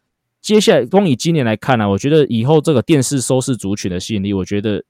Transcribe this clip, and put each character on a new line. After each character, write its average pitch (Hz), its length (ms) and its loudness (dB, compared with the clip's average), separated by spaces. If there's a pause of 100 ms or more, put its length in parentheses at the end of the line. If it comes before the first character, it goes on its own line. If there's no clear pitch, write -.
(420)
接 214 180 2
下 202 160 4
来， 127 100 0
光 190 220 2
以 135 80 2
今 165 180 -2
年 143 120 0
来 110 100 0
看 123 240 0
啊， 104 80 0
我 98 100 2
觉 139 120 -2
得 151 160 4
以 113 180 -2
后 151 160 2
这 160 140 0
个 123 80 0
电 151 200 2
视 131 200 -2
收 131 180 0
视 127 160 -2
族 98 200 -6
群 101 160 -6
的 90 80 -6
吸 110 160 -6
引 98 80 -4
力， 101 100 -2
我 95 100 -2
觉 101 160 -6
得 104 300 -4